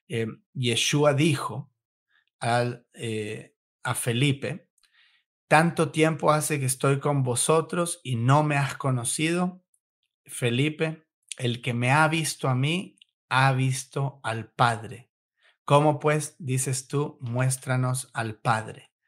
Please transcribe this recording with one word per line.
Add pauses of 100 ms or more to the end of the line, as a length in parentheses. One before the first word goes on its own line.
eh, (280)
Yeshua
dijo (680)
al,
eh, (300)
a
Felipe, (800)
"Tanto
tiempo
hace
que
estoy
con
vosotros
y
no
me
has
conocido, (640)
Felipe, (320)
el
que
me
ha
visto
a
mí, (320)
ha
visto
al
Padre. (540)
¿Cómo
pues
dices
tú,
'Muéstranos
al
Padre'?". (160)